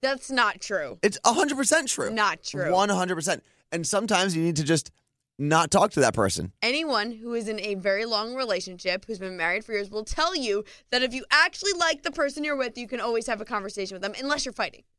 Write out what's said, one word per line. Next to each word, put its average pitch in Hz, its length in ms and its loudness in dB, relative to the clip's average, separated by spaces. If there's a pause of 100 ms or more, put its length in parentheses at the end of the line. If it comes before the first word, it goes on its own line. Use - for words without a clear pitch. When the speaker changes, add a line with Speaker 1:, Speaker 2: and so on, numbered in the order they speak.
Speaker 1:
That's 262 280 -2
not 233 300 0
true. 160 420 -6
Speaker 2:
It's 196 220 2
a 233 80 8
hundred 285 240 2
percent 277 320 4
true. 226 220 -2
Speaker 1:
Not 208 320 0
true. 175 300 -2
Speaker 2:
One 196 160 6
hundred 185 260 0
percent. 160 280 0 (280)
And 165 160 -4
sometimes 196 480 2
you 160 80 2
need 165 140 2
to 151 80 0
just 156 260 2 (500)
not 156 300 4
talk 196 220 4
to - 80 2
that 117 140 6
person. 95 380 0 (100)
Speaker 1:
Anyone 240 500 0
who 233 220 -8
is 226 120 -4
in 214 140 -4
a 202 140 -4
very 196 320 0
long 226 280 -4
relationship, 185 720 -2
who's 208 140 -8
been 185 160 -8
married 175 280 0
for 226 80 -12
years, 202 160 -2
will 214 160 -6
tell 330 300 0
you 214 300 -2 (260)
that 247 140 0
if 247 100 -2
you 262 160 -8
actually 339 440 4
like 330 280 0
the 330 80 -4
person 294 320 -2
you're 294 140 -2
with, 247 200 -4
you 240 120 -10
can 240 120 -6
always 226 280 -2
have 214 120 -2
a 214 40 -12
conversation 202 500 -6
with 185 80 -12
them, 202 160 -4
unless 277 260 -2
you're 247 80 -6
fighting. - 300 -6 (160)